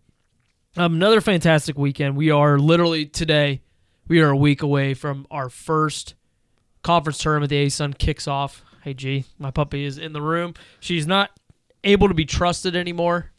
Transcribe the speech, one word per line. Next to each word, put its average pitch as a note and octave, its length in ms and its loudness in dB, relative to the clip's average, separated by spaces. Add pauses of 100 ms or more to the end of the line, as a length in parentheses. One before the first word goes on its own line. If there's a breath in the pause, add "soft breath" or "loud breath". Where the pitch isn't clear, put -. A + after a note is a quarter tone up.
(760)
Um, E3+ 200 0
another G#3 260 4
fantastic D#3+ 560 2
weekend. C#3 380 -2
We D3+ 140 2
are D3 300 4
literally E3 460 2
today, D3 560 -2 (460)
we E3 140 4
are D3+ 80 4
a C#3 80 2
week C#3+ 240 2
away C#3 320 0
from C#3 380 -10
our C3+ 180 -8
first - 640 -4 (680)
conference D#3+ 340 0
tournament. D3 320 -2
The C#3+ 80 -2
A-Sun C#3+ 360 -2
kicks - 340 -4
off. C#3 360 -6 (200)
Hey, C#3 100 -10
G, C3 320 -6 (140)
my C#3 120 -10
puppy C#3+ 340 -4
is C#3 120 -10
in D#3+ 160 -14
the D3 80 -8
room. E3+ 320 -4 (260 loud breath)
She's E3 280 -4
not G3 240 0 (520)
able G3+ 260 4
to F#3 40 0
be D#3+ 120 0
trusted F3 500 -2
anymore F3 640 -2